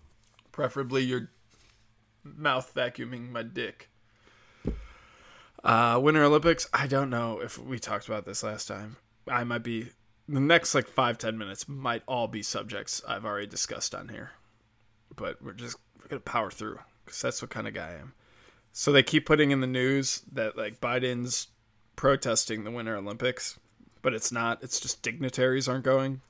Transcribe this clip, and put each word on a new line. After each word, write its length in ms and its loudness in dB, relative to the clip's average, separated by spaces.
Preferably 500 0
your 280 -2
mouth 520 -2
vacuuming 560 -4
my 120 -4
dick. 460 -8
Uh, 380 6
Winter 200 6
Olympics, 520 6
I 120 2
don't 220 0
know 320 -2
if 180 -8
we 200 -8
talked 300 -6
about 180 -6
this 160 -6
last 260 -6
time. 280 -10
I 160 0
might 180 -2
be, 300 -6
the 120 0
next, 340 4
like, 140 2
five, 280 2
ten 220 -6
minutes 300 -10
might 380 -4
all 220 -2
be 140 -8
subjects 640 -6
I've 180 -4
already 220 -4
discussed 480 -6
on 140 -10
here. 240 -14
But 260 -8
we're 100 -12
just, 240 -12
we're 100 -20
gonna 120 -8
power 300 4
through, 280 -8
'cause 140 -8
that's 220 0
what 80 -8
kind 180 -6
of 60 -6
guy 160 -8
I 100 -12
am. 140 -16
So 200 2
they 100 12
keep 240 2
putting 240 6
in 100 2
the 60 0
news 560 2
that, 240 -2
like, 240 -6
Biden's 680 -2
protesting 680 2
the 60 -8
Winter 260 -4
Olympics, 640 -4
but 120 -6
it's 180 -4
not. 300 0
It's 180 -6
just 220 -6
dignitaries 640 0
aren't 160 -2
going. 460 2